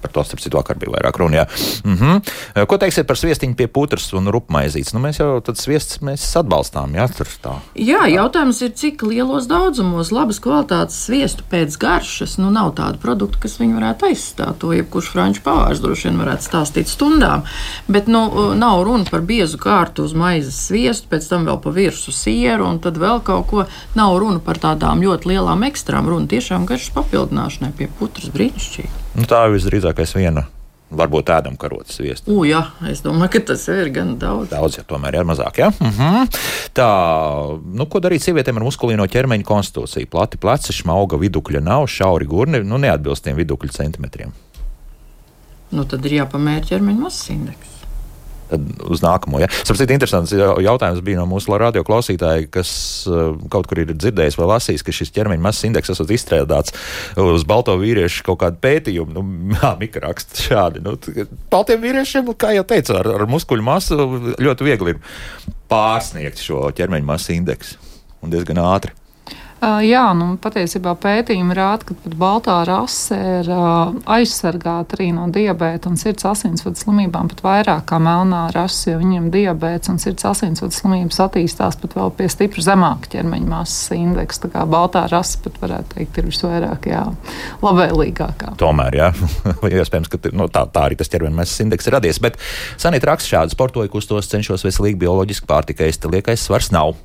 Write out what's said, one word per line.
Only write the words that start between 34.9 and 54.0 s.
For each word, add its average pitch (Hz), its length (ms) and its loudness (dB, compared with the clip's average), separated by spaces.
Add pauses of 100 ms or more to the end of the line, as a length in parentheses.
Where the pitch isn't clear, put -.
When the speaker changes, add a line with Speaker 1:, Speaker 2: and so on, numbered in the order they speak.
Speaker 1:
ir 90 40 2
mazāk, 82 360 -2
ja? 151 100 6
Mhm. 156 560 2 (480)
Tā, 127 140 4 (760)
nu, 92 240 -6
ko 175 160 -2
darīt 175 240 2
sievietēm 135 320 2
ar 110 80 -2
muskulīno 110 400 0
ķermeņa 120 400 2
konstitūciju? 67 640 -2
Plati 92 320 0
pleci, 110 320 0
šmauga 85 480 0
vidukļa 76 400 0
nav, 120 240 2
šauri 90 400 2
gurni, 110 400 0
nu, 117 160 0
neatbilst 73 420 0
tiem 69 140 -2
vidukļu 73 320 -2
centimetriem. - 640 -6 (1400)
Speaker 2:
Nu, 143 120 -2
tad 131 200 -4
ir 147 180 2
jāpamēra 147 420 0
ķermeņa 202 400 2
masas - 240 -10
indeks. - 400 -8 (760)
Speaker 1:
Tad 78 220 -2 (260)
uz 82 100 0
nākamo, 82 400 2
ja? - 80 4
Starp - 300 0
citu, 131 160 4
interesants 95 400 2
jau-, 98 260 4
jautājums 95 400 2
bija 95 160 -2
no 87 80 0
mūsu 98 320 0
radio 110 240 2
klausītāja, 85 680 2
kas, 90 220 -2 (320)
eh, 82 260 0 (180)
kaut 98 160 0
kur - 160 -4
ir 80 140 -2
dzirdējis 82 420 0